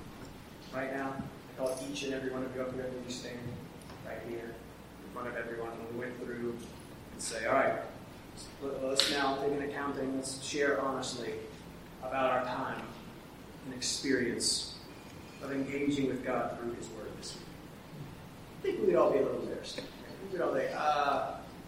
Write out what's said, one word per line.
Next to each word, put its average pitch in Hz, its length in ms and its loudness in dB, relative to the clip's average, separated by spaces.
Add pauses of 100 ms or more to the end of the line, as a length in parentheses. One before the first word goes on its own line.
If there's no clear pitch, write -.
(760)
right 135 180 -2
now, 135 220 0
I - 440 -8
call 131 200 2 (120)
each 143 140 -2
and 135 100 0
every 131 160 0
one 127 120 -2
of 123 120 -2
you 127 80 0
up 127 120 -2
here, 127 100 -2
would 123 220 -2
you 123 80 -4
stand 123 240 -6 (680)
right - 120 -4 (100)
here 117 260 -4 (520)
in 101 60 -10
front 120 160 -4
of 120 80 -4
everyone 117 340 -2
when 117 240 -6
we 123 120 -2
went 123 180 -6
through 120 320 -2 (560)
and - 100 -8
say, 113 240 -2
"All 131 80 6
right, - 200 6 (880)
let, 135 220 -2
let's 139 260 6
now 139 260 4
take 143 160 4
an 139 100 2
accounting, 139 540 0
let's 135 260 -2
share 143 380 4
honestly 123 520 0 (720)
about 131 280 4
our 127 140 6
time 127 380 0 (840)
and 127 80 -4
experience - 1000 2 (680)
of 139 100 -4
engaging 139 560 4
with 123 160 0
God 120 340 2
through 117 160 -2
His - 140 -6
Word - 200 -8 (100)
this - 160 -8
week." - 100 -10 (1120)
I - 40 -12
think - 240 4
we'd 175 100 10
all - 140 10
be - 80 8
a - 40 8
little - 180 2
embarrassed. - 380 -4
I - 40 -4 (380)
think 190 120 -6
we'd 170 100 0
all 143 100 4
say, - 240 4
"Uh, 147 560 4 (360)